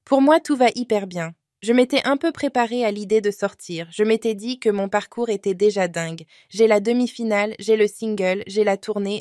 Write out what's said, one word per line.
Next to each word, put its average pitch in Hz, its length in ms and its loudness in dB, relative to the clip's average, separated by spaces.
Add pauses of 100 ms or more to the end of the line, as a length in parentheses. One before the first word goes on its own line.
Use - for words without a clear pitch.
Pour 269 160 2
moi, 302 180 6
tout 294 160 -2
va 247 200 4
hyper 214 320 -2
bien. 170 260 -8 (280)
Je 226 120 0
m'étais 254 320 4
un 269 100 2
peu 320 160 -2
préparée 247 540 -2
à 208 60 0
l'idée 208 280 0
de 208 100 0
sortir. 175 600 -6
Je 208 140 0
m'étais 220 280 2
dit 233 260 -8
que 226 100 0
mon 196 180 0
parcours 214 420 -4
était 196 240 -2
déjà 196 360 2
dingue. 165 340 -8 (240)
J'ai 214 200 2
la 208 120 4
demi-finale, 220 800 -2
j'ai 220 160 2
le 214 120 4
single, 202 600 -2
j'ai 202 160 0
la 196 140 2
tournée, 202 440 -6